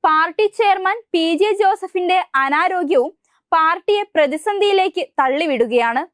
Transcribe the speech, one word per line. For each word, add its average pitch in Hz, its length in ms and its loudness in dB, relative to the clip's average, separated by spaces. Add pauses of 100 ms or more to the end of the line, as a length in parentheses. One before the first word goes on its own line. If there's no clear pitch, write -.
പാർട്ടി 330 420 0 (120)
ചെയർമാൻ 392 400 0 (160)
പി 330 120 0 (160)
ജെ 427 100 2 (100)
ജോസഫിന്റെ 381 580 0 (240)
അനാരോഗ്യവും 311 680 0 (400)
പാർട്ടിയെ 349 520 0 (100)
പ്രതിസന്ധിയിലേക്ക് 370 880 0 (160)
തള്ളിവിടുകയാണ്. 254 840 0 (120)